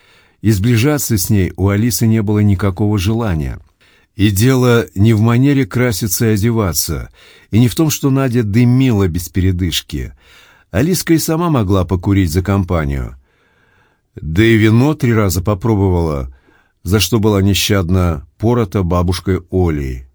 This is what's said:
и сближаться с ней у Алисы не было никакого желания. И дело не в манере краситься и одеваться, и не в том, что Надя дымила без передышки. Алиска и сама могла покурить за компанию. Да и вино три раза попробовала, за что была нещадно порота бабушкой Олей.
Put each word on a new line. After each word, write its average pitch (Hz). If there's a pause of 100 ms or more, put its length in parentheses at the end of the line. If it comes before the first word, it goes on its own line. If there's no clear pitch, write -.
(400)
и 107
сближаться 117
с -
ней 98
у 92
Алисы 110
не 110
было 104
никакого 104
желания. 92 (540)
И 101
дело 120
не 110
в 104
манере 127
краситься 120
и 110
одеваться, 95 (420)
и 101
не 123
в -
том, 160
что 143
Надя 131
дымила 120
без 85
передышки. 87 (580)
Алиска 160
и 160
сама 165
могла 98
покурить 95
за 85
компанию. 76 (1000)
Да 80
и 113
вино 117
три 117
раза 98
попробовала, 90 (480)
за 101
что 110
была 101
нещадно 92 (100)
порота 113
бабушкой 90 (100)
Олей. 71 (100)